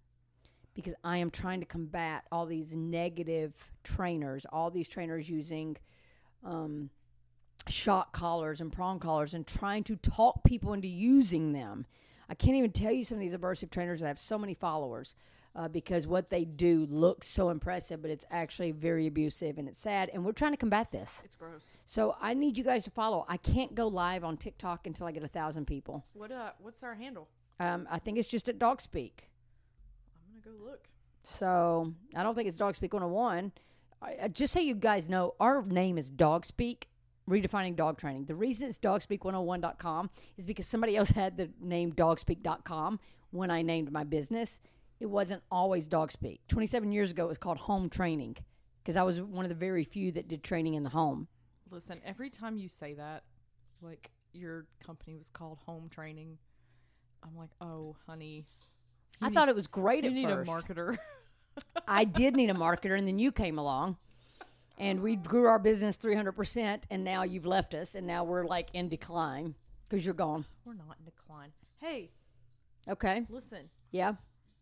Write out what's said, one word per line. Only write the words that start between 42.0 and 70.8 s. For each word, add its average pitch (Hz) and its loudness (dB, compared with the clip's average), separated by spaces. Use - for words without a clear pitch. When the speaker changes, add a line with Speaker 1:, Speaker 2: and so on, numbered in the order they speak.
Speaker 1:
speak - -4
dot 156 -4
com 170 -4
when 180 -2
I 165 0
named 165 0
my 151 -2
business. 156 -2
It 233 -6
wasn't 196 -2
always 180 2
Dog 160 2
Speak. - -8
Twenty-seven 220 2
years 202 2
ago, 165 0
it 170 0
was 160 -6
called 175 -2
Home 190 0
Training 156 -2
'cause 165 -2
I 185 4
was 180 2
one 185 -6
of 180 -2
the 170 -4
very 175 0
few 190 -4
that 160 -6
did 160 -8
training 160 0
in 151 -2
the 135 -4
home. 151 0
Speaker 2:
Listen, 175 -14
every 226 -12
time 220 -10
you 190 -10
say 147 -14
that, 147 -14
like, 165 -20
your 165 -12
company 160 -16
was 156 -20
called 156 -16
Home 165 -14
Training, 156 -16
I'm 160 -18
like, 160 -16
"Oh, 156 -12
honey." 156 -16
Speaker 1:
I 240 2
Speaker 2:
You 214 2
Speaker 1:
thought 302 8
Speaker 2:
need, 269 8
Speaker 1:
it 220 0
was 196 -2
great 233 2
Speaker 2:
you 254 2
Speaker 1:
at 254 0
Speaker 2:
need 262 2
Speaker 1:
first. 180 0
Speaker 2:
a - -2
marketer. 170 -4
<laughs> - -10
Speaker 1:
I 208 6
did 240 6
need 240 8
a 190 4
marketer, 175 2
and 196 2
then 190 2
you 247 4
came 160 0
along, 147 0
and 196 0
we 220 2
grew 226 6
our 226 10
business 208 4
three 214 0
hundred 208 0
percent, 208 -2
and 190 -4
now 185 0
you've 180 -4
left 185 2
us, 165 -6
and 190 -8
now 175 -2
we're, 180 0
like, 170 -2
in 180 -2
decline 160 -4
'cause 196 0
you're 180 -2
gone. 160 -2
Speaker 2:
We're 240 -14
not 160 -18